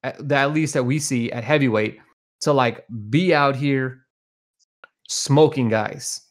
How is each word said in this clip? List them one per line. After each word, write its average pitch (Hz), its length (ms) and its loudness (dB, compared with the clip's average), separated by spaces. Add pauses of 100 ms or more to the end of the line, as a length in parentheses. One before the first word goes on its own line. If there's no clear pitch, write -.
at, 135 120 -8 (120)
that, 139 140 2
at 147 120 0
least 156 200 -2
that 131 100 0
we 139 160 0
see 123 320 -4
at 120 100 -8
heavyweight, 120 560 0 (440)
to, 151 100 0
like, 123 340 0 (240)
be 165 240 2
out 139 220 2
here 131 500 -4 (1000)
smoking 143 600 2
guys. 110 520 -4 (100)